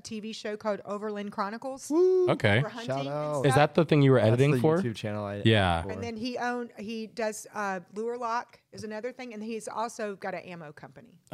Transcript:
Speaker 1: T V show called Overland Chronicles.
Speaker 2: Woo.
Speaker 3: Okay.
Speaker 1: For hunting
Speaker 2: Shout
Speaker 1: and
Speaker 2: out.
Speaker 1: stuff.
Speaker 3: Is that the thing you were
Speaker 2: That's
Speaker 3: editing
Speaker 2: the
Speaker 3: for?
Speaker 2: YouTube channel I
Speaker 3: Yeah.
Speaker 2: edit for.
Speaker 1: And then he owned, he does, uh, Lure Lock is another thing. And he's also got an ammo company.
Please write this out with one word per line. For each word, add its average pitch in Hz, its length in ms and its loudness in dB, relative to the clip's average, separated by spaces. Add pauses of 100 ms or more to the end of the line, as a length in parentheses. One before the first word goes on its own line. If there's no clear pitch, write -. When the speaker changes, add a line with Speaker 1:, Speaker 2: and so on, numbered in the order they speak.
Speaker 1:
T 220 180 -10
V 214 140 -10
show 214 240 -8
called 208 260 -4
Overland 208 480 -8
Chronicles. 233 600 -8
Speaker 2:
Woo. 370 380 6
Speaker 3:
Okay. 110 300 4
Speaker 1:
For 143 100 -2
hunting - 200 -12
Speaker 2:
Shout 135 120 -2
Speaker 1:
and 139 80 -4
Speaker 2:
out. 151 260 -4
Speaker 1:
stuff. 139 100 0
Speaker 3:
Is 139 80 6
that 147 220 6
the 175 100 6
thing 151 160 6
you 135 120 8
were 127 40 8
Speaker 2:
That's 110 120 6
Speaker 3:
editing 123 240 6
Speaker 2:
the 127 80 0
Speaker 3:
for? 160 200 4
Speaker 2:
YouTube 120 140 -4
channel 104 280 -6
I 101 220 -6
Speaker 3:
Yeah. 101 320 6
Speaker 2:
edit 85 80 -2
for. 98 60 -6
Speaker 1:
And 95 120 -8
then 226 140 -8
he 240 220 -6
owned, 240 400 -4
he 220 260 -8
does, 214 480 -6
uh, 196 280 -4 (120)
Lure 233 240 -6
Lock 240 420 -6 (120)
is 196 120 -14
another 214 280 -8
thing. 254 240 -14
And 214 80 -10
he's 220 240 -8
also 214 480 -6
got 190 180 -8
an 175 60 -8
ammo 170 320 -14
company. - 480 -20 (140)